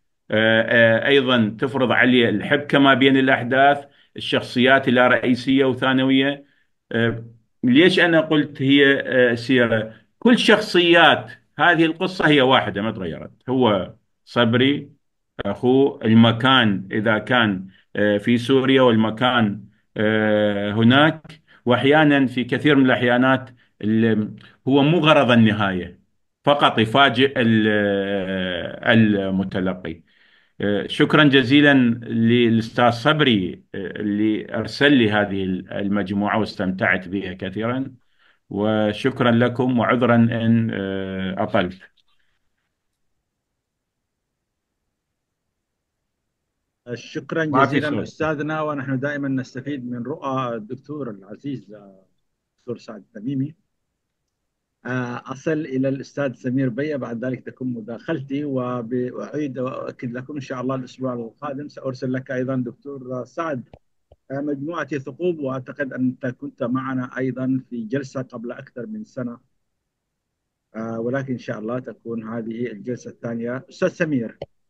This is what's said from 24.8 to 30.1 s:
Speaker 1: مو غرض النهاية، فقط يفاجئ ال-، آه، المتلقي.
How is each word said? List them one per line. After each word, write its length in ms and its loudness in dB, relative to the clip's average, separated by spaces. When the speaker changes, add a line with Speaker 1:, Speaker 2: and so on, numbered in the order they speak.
Speaker 1:
مو 160 2
غرض 320 4
النهاية، 680 2
فقط 340 4
يفاجئ 580 2
ال-، 320 2
آه، 1200 -2
المتلقي. 1080 0